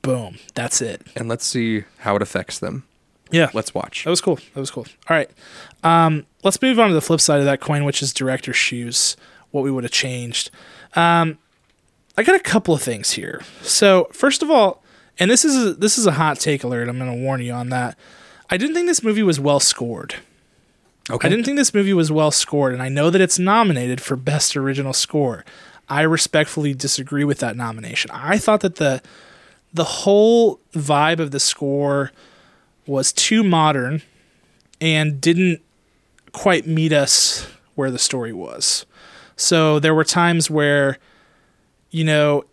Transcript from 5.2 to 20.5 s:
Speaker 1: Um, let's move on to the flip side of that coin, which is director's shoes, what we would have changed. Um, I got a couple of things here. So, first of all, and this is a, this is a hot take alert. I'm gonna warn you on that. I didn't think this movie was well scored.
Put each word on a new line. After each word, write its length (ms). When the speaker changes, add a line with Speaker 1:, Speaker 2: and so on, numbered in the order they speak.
Speaker 1:
Um, 420
let's 180
move 180
on 100
to 60
the 60
flip 180
side 200
of 60
that 160
coin, 220
which 180
is 120
director's 440
shoes, 600
what 120
we 80
would 120
have 80
changed. 580
Um, 420
I 60
got 120
a 80
couple 300
of 80
things 300
here. 300
So, 520
first 280
of 80
all, 320
and 100
this 140
is 180
a, 120
this 240
is 80
a 80
hot 260
take 240
alert. 240
I'm 100
gonna 180
warn 260
you 100
on 180
that. 280
I 80
didn't 180
think 120
this 160
movie 200
was 180
well 180
scored. 560